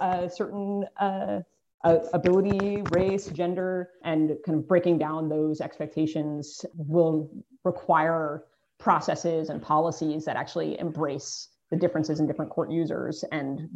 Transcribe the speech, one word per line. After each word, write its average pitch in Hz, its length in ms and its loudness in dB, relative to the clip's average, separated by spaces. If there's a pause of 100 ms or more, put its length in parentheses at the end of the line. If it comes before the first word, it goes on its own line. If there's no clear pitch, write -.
a 180 300 0
certain, 202 540 -4 (140)
uh, 196 420 -2 (440)
uh, 165 140 8 (160)
ability, 196 680 2 (100)
race, 190 340 2
gender, 180 640 -2 (140)
and 156 320 2 (100)
kind 160 100 2
of 156 120 -2
breaking 175 300 6
down 156 300 -2
those 151 320 0
expectations 151 1040 -4 (100)
will 160 540 2 (360)
require 160 800 2 (340)
processes 160 720 0
and 151 100 -8
policies 156 640 0
that 139 120 -2
actually 151 420 -4
embrace 151 680 -6 (220)
the 160 60 0
differences 160 440 2
in 151 80 2
different 151 240 -4
court - 180 -2
users 160 640 -2
and 147 440 -6